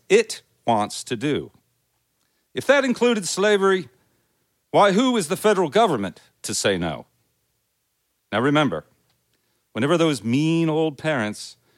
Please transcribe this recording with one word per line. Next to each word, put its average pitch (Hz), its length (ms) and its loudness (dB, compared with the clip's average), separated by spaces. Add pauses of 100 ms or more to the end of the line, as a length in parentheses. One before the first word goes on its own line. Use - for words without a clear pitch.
it 214 320 2 (260)
wants 107 380 -2
to 123 120 -8
do. 113 340 -4 (1040)
If 127 120 -10
that 277 160 4
included 233 460 0
slavery, 190 640 0 (800)
why, 190 220 4
who 240 260 2
is 151 100 -4
the 180 80 -4
federal 190 320 2
government 135 540 0 (220)
to 107 100 -8
say 98 240 0
no? 76 260 -6 (1300)
Now 107 80 -2
remember, 139 460 0 (880)
whenever 143 240 0
those 151 260 0
mean 156 460 0
old 156 260 -2
parents 117 640 -6 (180)